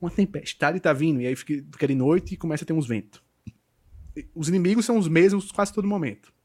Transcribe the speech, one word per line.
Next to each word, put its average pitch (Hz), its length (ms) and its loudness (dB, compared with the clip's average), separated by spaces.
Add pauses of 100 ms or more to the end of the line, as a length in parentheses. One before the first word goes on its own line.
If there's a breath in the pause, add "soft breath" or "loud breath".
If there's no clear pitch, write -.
uma 175 100 -6
tempestade 185 720 -2
tá 156 120 4
vindo, 143 280 2
e 123 60 -2
aí 131 100 -2
fica, 143 340 -6
fica - 160 -4
de 139 80 2
noite 156 400 2
e - 20 -10
começa 156 280 -4
a - 20 -18
ter 165 60 -4
uns 151 160 -2
ventos. 110 340 -6 (1120)
Os 160 140 -6
inimigos 190 380 2
são 233 100 2
os 190 100 2
mesmos 185 460 4
quase 202 200 -2
todo 202 140 -4
momento. 165 460 -4 (120)